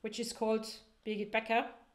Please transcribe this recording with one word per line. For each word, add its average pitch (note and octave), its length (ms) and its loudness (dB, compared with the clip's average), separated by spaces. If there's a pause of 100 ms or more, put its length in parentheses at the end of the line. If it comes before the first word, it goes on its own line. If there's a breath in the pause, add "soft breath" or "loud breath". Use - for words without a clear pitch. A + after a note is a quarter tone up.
which A3 180 -6
is A#3 140 -2
called A3 340 2 (380)
Birgit G#3+ 260 -2
Becker A3+ 340 4 (300)